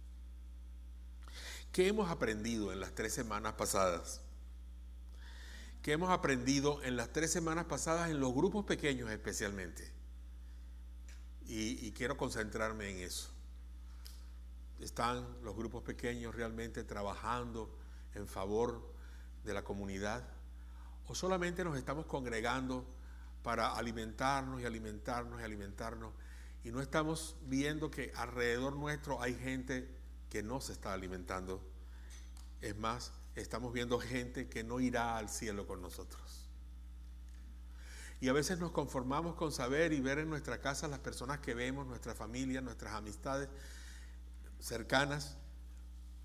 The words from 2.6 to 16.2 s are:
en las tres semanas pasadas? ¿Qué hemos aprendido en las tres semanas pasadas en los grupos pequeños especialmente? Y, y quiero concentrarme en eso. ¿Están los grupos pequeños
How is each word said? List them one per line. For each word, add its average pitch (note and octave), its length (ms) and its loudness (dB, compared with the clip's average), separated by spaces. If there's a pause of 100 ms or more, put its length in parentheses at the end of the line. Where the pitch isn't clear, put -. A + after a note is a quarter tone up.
en F#2+ 60 0
las F#2 140 -2
tres A2 200 2
semanas A2 400 0
pasadas? F#2+ 680 4 (1600)
¿Qué D3 100 4
hemos F3 180 6
aprendido C#3+ 720 6
en B2+ 120 2
las A#2+ 160 2
tres D#3+ 220 4
semanas E3 320 4
pasadas E3 460 4
en D3+ 100 4
los C3 140 6
grupos G3 320 6
pequeños C3+ 440 2
especialmente? G2+ 800 -2 (1600)
Y, A#2+ 400 0
y G#2 60 -2
quiero B2+ 260 0
concentrarme A2 720 2
en F#2+ 80 -4
eso. F2+ 320 -4 (1500)
¿Están B2 480 2 (160)
los G#2 140 -4
grupos A2+ 260 -2
pequeños A#2+ 520 -2